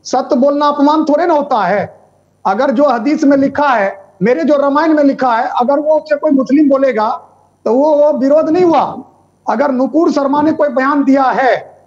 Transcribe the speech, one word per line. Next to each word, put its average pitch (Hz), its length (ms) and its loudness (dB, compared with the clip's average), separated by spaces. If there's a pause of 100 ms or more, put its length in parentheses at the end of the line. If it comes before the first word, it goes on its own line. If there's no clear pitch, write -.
सत्य 254 320 -2
बोलना 285 300 0
अपमान 285 380 0
थोड़े 302 220 0
ना 339 80 2
होता 262 320 -2
है। 190 340 -4 (460)
अगर 226 240 0
जो 277 180 2
हदीस 254 360 -2
में 277 120 4
लिखा 277 320 0
है, 208 420 -2 (120)
मेरे 254 220 0
जो 294 120 2
रामायण 285 380 0
में 294 100 2
लिखा 254 320 0
है, 247 120 -2 (120)
अगर 269 180 0
वो 302 200 0
उससे 294 180 -4
कोई 302 140 -2
मुस्लिम 277 380 2
बोलेगा, 262 420 0 (540)
तो 220 100 0
वो, 294 200 2
वो 294 180 2
विरोध 285 360 0
नहीं 359 160 2
हुआ। 262 380 0 (480)
अगर 254 200 -2
नुपुर 269 420 0
शर्मा 285 300 -2
ने 311 100 2
कोई 302 160 -2
बयान 269 360 -2
दिया 269 180 2
है 240 640 -2